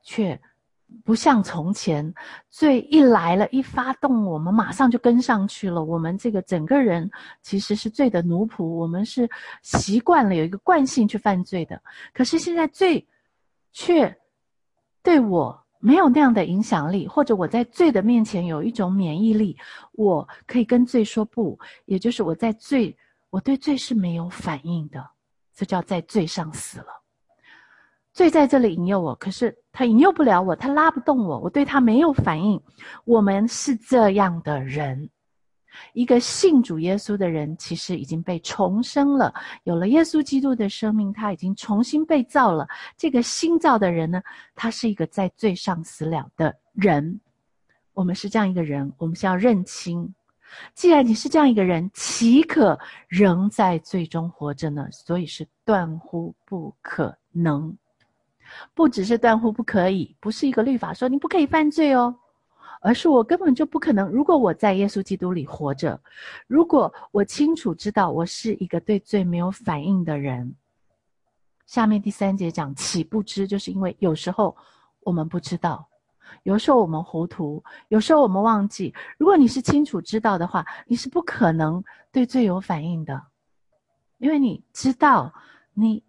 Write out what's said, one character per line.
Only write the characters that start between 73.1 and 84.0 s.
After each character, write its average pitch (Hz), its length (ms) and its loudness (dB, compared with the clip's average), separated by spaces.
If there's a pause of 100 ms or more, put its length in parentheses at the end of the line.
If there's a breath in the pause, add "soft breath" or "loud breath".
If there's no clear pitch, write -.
知， 196 260 -6
就 202 120 -6
是 - 100 -12
因 190 120 -6
为 185 180 -4
有 170 160 0
时 - 160 -8
候 202 260 -2 (440 soft breath)
我 190 100 -6
们 165 180 -2
不 180 100 -6
知 - 160 -8
道， 160 320 -6 (540 loud breath)
有 190 160 0
时 220 140 0
候 254 100 6
我 190 60 2
们 160 160 -4
糊 170 240 -6
涂， 151 360 -10 (260 loud breath)
有 214 100 2
时 311 160 2
候 294 80 6
我 247 40 4
们 190 140 0
忘 214 260 2
记。 185 240 -8 (280 loud breath)
如 311 80 2
果 392 100 6
你 269 100 8
是 247 140 -2
清 294 240 2
楚 196 160 -6
知 220 180 -4
道 208 200 0
的 170 80 -4
话， 175 180 -4 (220 loud breath)
你 240 80 -2
是 240 120 -6
不 349 140 -4
可 196 300 0
能 160 320 -2 (280 loud breath)
对 254 140 0
罪 247 200 0
有 185 140 0
反 165 240 -6
应 165 220 -6
的， 135 220 -10 (920)